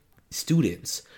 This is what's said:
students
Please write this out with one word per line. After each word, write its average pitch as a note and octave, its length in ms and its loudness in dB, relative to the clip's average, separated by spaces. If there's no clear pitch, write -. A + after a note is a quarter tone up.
students - 720 0